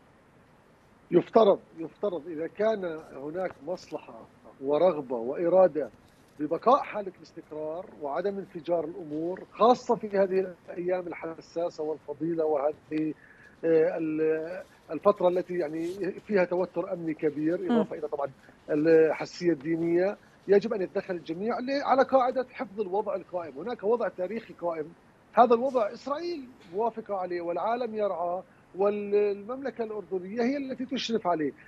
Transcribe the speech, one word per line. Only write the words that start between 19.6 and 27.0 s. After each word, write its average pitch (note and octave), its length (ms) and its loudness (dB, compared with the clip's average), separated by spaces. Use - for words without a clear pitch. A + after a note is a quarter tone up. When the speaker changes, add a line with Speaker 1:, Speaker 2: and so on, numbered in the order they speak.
Speaker 1:
يجب G#3 260 4
أن G3+ 80 -2
يتدخل F#3 340 -4
الجميع F3 440 -4
ل-، C#4 240 -2
على C4 200 6
قاعدة B3+ 480 2
حفظ G#3 300 -6
الوضع G3 340 -2
القائم. E3+ 420 -8
هناك A3 260 -8
وضع A3 240 2
تاريخي F3+ 460 -8
قائم، E3 320 -4
هذا A#3+ 200 8
الوضع A#3+ 400 2
إسرائيل D4 540 -8
موافقة A3 420 -4